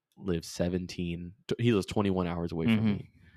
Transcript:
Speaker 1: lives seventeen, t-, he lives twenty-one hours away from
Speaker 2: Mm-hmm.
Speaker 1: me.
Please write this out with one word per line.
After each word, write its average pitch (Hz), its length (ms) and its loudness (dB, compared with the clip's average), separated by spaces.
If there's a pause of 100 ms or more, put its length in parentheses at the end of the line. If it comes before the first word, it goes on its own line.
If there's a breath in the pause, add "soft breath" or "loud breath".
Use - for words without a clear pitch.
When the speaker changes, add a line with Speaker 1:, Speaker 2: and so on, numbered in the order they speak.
(180)
Speaker 1:
lives 85 280 -2
seventeen, 87 840 -4 (160)
t-, - 100 0
he 120 140 4
lives 95 140 4
twenty-one 95 400 2
hours 85 260 -4
away 82 140 0
from 110 100 6
Speaker 2:
Mm-hmm. 107 160 2
Speaker 1:
me. - 180 -6 (260 soft breath)